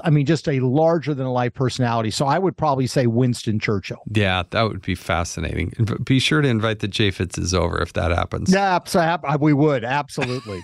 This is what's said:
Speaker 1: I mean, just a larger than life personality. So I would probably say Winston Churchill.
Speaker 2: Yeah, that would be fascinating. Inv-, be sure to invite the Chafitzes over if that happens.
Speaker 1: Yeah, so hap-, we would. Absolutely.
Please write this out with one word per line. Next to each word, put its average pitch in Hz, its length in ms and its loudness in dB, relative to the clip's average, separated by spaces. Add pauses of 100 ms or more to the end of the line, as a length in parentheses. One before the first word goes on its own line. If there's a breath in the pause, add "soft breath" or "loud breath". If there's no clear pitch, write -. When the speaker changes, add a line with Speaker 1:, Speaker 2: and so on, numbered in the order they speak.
Speaker 1:
I 170 60 2
mean, 147 160 4
just 151 220 0
a 135 120 0
larger 147 540 2
than 131 120 -4
life 123 280 0
personality. 117 580 0
So 147 140 0
I 147 120 2
would 185 180 0
probably 135 300 0
say 123 220 2
Winston 117 500 0
Churchill. 107 440 -4 (100)
Speaker 2:
Yeah, 92 380 2
that 107 120 0
would 101 200 -2
be 92 120 -4
fascinating. 80 800 -4
Inv-, 117 320 -2
be 135 160 2
sure 156 220 0
to 139 60 2
invite 110 300 0
the 107 100 -6
Chafitzes 92 640 -2
over 85 300 0
if 85 120 -6
that 87 180 0
happens. 90 400 0
Speaker 1:
Yeah, 190 340 2
so 190 140 0
hap-, 160 400 0
we 151 120 4
would. 139 320 2
Absolutely. 123 800 -6